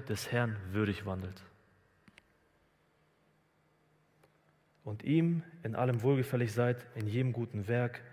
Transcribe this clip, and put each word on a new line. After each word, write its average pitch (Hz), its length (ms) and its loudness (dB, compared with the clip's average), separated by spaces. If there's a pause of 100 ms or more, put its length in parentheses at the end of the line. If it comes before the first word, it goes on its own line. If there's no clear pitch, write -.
des - 220 -4
Herrn 120 260 2 (140)
würdig 101 340 2
wandelt. 92 360 -6 (3500)
Und 107 200 -8
ihm 165 400 4 (200)
in 110 120 -4
allem 123 260 2
wohlgefällig 123 500 2
seid, 120 340 0 (100)
in 107 120 -2
jedem 123 240 0
guten 110 360 -4
Werk, 120 340 0 (100)